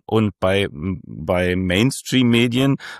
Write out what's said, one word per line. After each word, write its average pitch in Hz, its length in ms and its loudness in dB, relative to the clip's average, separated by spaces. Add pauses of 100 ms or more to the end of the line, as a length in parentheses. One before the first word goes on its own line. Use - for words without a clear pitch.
und 107 360 0
bei, 98 300 0
bei 90 840 -4
Mainstream-Medien, 120 1200 2 (240)